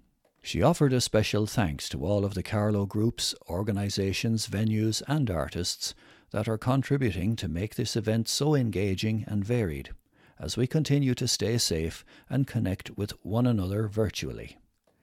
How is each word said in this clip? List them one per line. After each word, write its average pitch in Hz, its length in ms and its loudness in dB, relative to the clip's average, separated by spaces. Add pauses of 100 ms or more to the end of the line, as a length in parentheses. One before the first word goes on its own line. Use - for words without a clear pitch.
(420)
She - 180 -4
offered 143 320 4
a 127 80 4
special 107 460 2
thanks 90 420 -2
to 67 160 -4
all 101 180 2
of 101 120 -2
the 92 80 -2
Carlow 104 420 2
groups, 107 500 0 (140)
organisations, 101 960 0
venues 107 640 2
and 139 220 2
artists 82 640 -2 (380)
that 107 160 -2
are 110 100 0
contributing 127 760 0
to 95 120 -6
make 85 280 -4
this 120 200 -2
event 110 320 0
so 151 260 2
engaging 107 720 0
and 101 160 -2
varied, 95 520 -2 (440)
as 78 200 -4
we 123 80 4
continue 139 480 2
to - 120 -2
stay 113 300 0
safe 82 480 -2 (240)
and 135 180 0
connect 98 480 -2
with 101 180 -4 (120)
one 117 220 2
another 104 420 0
virtually. 90 720 -4 (440)